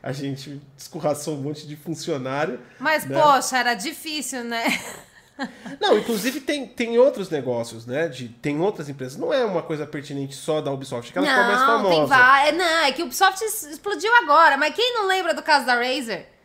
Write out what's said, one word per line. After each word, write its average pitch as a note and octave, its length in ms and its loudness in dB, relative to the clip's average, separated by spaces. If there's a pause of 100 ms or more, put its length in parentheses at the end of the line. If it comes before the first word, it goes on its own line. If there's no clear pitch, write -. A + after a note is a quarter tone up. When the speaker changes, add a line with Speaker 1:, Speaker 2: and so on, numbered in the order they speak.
Speaker 1:
a C#3 80 -8
gente C#3 500 -8 (160)
escorraçou D3+ 580 -4
um C#3 60 -8
monte D3 240 -8
de D3 100 -14
funcionário, D3 840 -6 (180)
Speaker 2:
Mas, D4+ 280 -2
Speaker 1:
né? C4+ 140 -2
Speaker 2:
poxa, C#4 380 4
era A#3+ 160 0
difícil, C4+ 720 -8
né? A#3 220 -4 (680)
<laughs> - 500 -12
Speaker 1:
Não, F4+ 160 4
inclusive A#3+ 440 -4
tem, C#4+ 260 -4
tem A#3 320 -2
outros B3+ 320 4
negócios, A#2+ 560 -4
né? D3 200 -2
De, B2+ 220 -10
tem D3 300 -4
outras F3 300 -2
empresas. C3+ 280 -10
Não - 160 -2
é C4+ 100 2
uma F3+ 200 -2
coisa D3+ 240 -6
pertinente C#3 480 -8
só D#3 260 -2
da C#3 100 -4
Ubisoft, C3+ 400 -8
que - 60 -6
ela D4 80 2
ficou C4 180 4
mais A#3 180 2
Speaker 2:
Não, C4+ 60 4 (140)
tem F#3+ 120 2
Speaker 1:
famosa. D#3 120 4 (100)
Speaker 2:
va-, C4 300 8
é, D4+ 60 4
não, E4 320 2
é C4+ 80 2
que C#4+ 100 -6
o - 40 -4
Ubisoft F#4+ 380 2
es-, - 200 -6
explodiu E4 540 -4
agora, D4+ 380 6
mas D4 200 0
quem B4 180 0
não G#4+ 140 0
lembra F#4 260 2
do C#4+ 80 -6
caso D4 240 4
da B3 80 2
Razer? A#3+ 540 -2 (160)